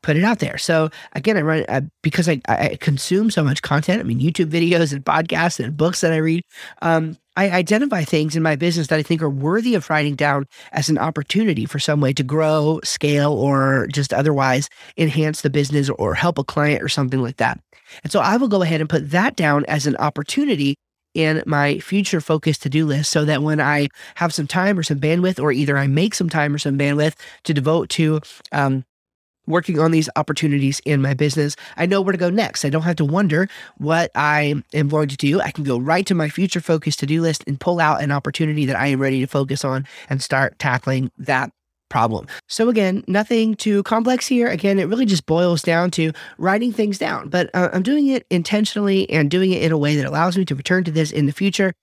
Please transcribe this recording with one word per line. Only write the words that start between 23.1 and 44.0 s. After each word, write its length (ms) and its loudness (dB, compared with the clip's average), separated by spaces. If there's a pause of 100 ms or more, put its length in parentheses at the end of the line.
so 140 2
that 160 2
when 180 0
I 280 2 (280)
have 180 0
some 120 -2
time 320 0
or 60 -2
some 160 -2
bandwidth, 420 0
or 100 2
either 240 0
I 120 2
make 260 2
some 160 -2
time 240 0
or 60 -2
some 180 -2
bandwidth 380 2 (280)
to 120 -2
devote 340 0
to, 320 0 (300)
um, 340 0 (640)
working 320 0
on 120 4
these 240 2
opportunities 680 0
in 160 2
my 140 0
business, 400 0 (200)
I 120 0
know 140 2
where 100 0
to 60 0
go 120 0
next. 360 -2
I 40 0
don't 140 0
have 140 0
to 80 2
wonder 420 2 (300)
what 360 0
I 480 0 (120)
am 160 0
going 200 0
to 80 -8
do. 240 0
I 100 -4
can 120 -8
go 160 0
right 260 0
to 80 0
my 160 0
future 320 -2
focus 360 0
to-do 240 0
list 260 -2
and 120 -6
pull 200 0
out 240 2
an 80 -2
opportunity 560 -2
that 80 -2
I 120 0
am 140 0
ready 200 0
to 60 -2
focus 380 -2
on 220 -4 (220)
and 120 -2
start 380 0
tackling 580 -2
that 340 -2 (380)
problem. 380 0 (220)
So 180 0
again, 400 0
nothing 480 0
too 280 0
complex 440 0